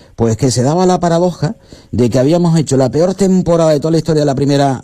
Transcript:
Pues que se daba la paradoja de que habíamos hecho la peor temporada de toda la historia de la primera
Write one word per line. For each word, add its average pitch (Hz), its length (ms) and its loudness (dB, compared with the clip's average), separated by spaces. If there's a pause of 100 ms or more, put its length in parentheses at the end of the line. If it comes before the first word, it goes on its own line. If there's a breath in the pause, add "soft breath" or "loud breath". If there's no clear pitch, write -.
(160 loud breath)
Pues 113 200 0
que 131 160 0
se 127 100 -2
daba 160 240 0
la 185 140 0
paradoja 170 560 -2 (360 loud breath)
de 117 180 0
que 127 100 0
habíamos 165 400 2
hecho 135 160 -2
la 131 160 2
peor 175 220 0
temporada 170 580 0
de 147 80 0
toda 160 120 -4
la 165 80 2
historia 156 220 -2
de 147 40 0
la 139 100 -2
primera 139 480 0